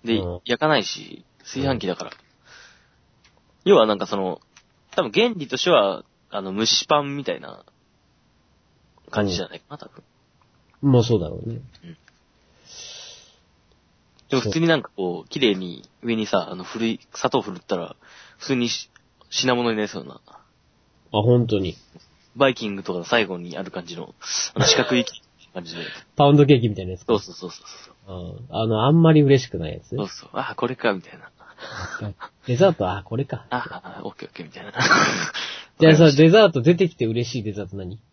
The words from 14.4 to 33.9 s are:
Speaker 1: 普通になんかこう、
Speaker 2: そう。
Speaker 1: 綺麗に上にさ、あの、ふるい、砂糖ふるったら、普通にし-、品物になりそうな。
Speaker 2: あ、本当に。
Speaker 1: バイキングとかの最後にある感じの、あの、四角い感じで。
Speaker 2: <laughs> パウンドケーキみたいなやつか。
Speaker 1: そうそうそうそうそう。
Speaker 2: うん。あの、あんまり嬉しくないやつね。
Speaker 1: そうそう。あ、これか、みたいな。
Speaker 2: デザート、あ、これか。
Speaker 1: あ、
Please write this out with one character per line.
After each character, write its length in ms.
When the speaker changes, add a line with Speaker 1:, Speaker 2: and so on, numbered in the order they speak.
Speaker 1:
普 100
通 100
に 80
な 80
ん 60
か 140
こ 160
う、 60
Speaker 2:
そ 80
う。 20
Speaker 1:
綺 120
麗 140
に 340
上 140
に 100
さ、 240
あ 40
の、 100
ふ 140
る 80
い、 140
砂 160
糖 140
ふ 80
る 80
っ 20
た 160
ら、 200
普 80
通 80
に 140
し-、 220
品 240
物 160
に 60
な 60
り 60
そ 120
う 40
な。 220
Speaker 2:
あ、 120
本 360
当 120
に。 180
Speaker 1:
バ 120
イ 60
キ 140
ン 80
グ 60
と 100
か 80
の 40
最 220
後 120
に 200
あ 40
る 80
感 160
じ 100
の、 180
あ 40
の、 80
四 100
角 200
い 80
感 120
じ 120
で。 60
Speaker 2:
<laughs> 160
パ 100
ウ 80
ン 20
ド 100
ケ 100
ー 40
キ 80
み 60
た 80
い 40
な 60
や 60
つ 80
か。 80
Speaker 1:
そ 20
う 40
そ 120
う 20
そ 120
う 40
そ 120
う 40
そ 60
う。 240
Speaker 2:
う 40
ん。 20
あ 120
の、 200
あ 60
ん 100
ま 100
り 100
嬉 220
し 40
く 100
な 100
い 60
や 60
つ 120
ね。 60
Speaker 1:
そ 60
う 40
そ 180
う。 60
あ、 240
こ 100
れ 100
か、 160
み 100
た 80
い 80
な。 120
Speaker 2:
デ 100
ザ 140
ー 40
ト、 160
あ、 140
こ 120
れ 80
か。 260
Speaker 1:
あ、 500